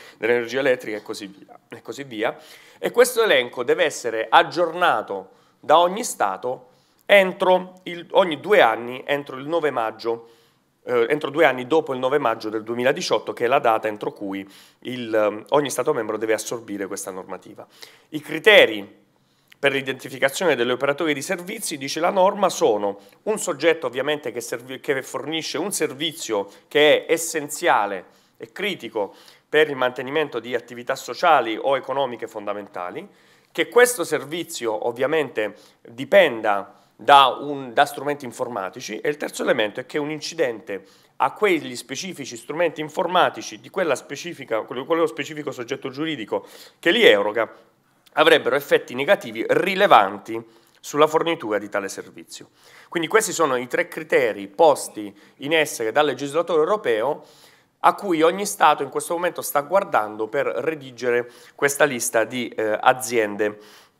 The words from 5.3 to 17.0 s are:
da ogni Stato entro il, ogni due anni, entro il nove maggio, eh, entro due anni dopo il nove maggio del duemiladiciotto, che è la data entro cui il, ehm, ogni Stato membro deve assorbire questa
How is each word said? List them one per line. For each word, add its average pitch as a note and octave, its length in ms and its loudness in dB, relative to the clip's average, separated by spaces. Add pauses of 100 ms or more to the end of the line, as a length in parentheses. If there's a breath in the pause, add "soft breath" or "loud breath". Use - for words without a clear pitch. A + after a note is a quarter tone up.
da D3 180 6
ogni F#3 240 2
Stato A#2+ 640 -4 (360 soft breath)
entro F#3 800 2
il, F3 300 -12
ogni E3 280 2
due F3 220 6
anni, A#2+ 440 2
entro C#3+ 300 -4
il C3 100 -12
nove D#3 240 0
maggio, A#2 600 -4 (540 soft breath)
eh, A#2+ 260 2
entro D3+ 180 -2
due D3 160 2
anni B2+ 220 2
dopo D3+ 260 0
il B2+ 60 -4
nove C3 180 0
maggio A2+ 320 -2
del A2 140 -6
duemiladiciotto, A#2+ 720 -2
che B2 100 -4
è A#2 40 0
la C3+ 100 4
data A2+ 300 0
entro G#2+ 240 -8
cui G2 380 -10 (280 loud breath)
il, A#2+ 360 -8
ehm, G#2+ 360 0
ogni D3 180 2
Stato C3 240 -2
membro A2 240 -4
deve A2 160 -2
assorbire G#2+ 540 -6
questa G2 240 -10